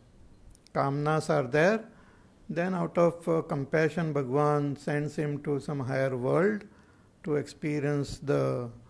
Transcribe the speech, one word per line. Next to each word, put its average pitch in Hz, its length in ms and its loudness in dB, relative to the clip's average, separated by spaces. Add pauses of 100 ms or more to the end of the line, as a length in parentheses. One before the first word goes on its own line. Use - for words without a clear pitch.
(760)
kamnas 147 560 0
are 143 160 2
there, 180 380 2 (640)
then 180 280 -2
out 170 240 -4
of, 170 280 2
uh, 165 140 2
compassion, 156 720 0
Bhagwan 143 600 2
sends 147 400 -4
him 147 260 -2
to 147 180 -2
some 143 200 -4
higher 135 360 0
world 160 500 2 (580)
to 151 140 -2
experience 147 840 -4
the 135 500 -2 (200)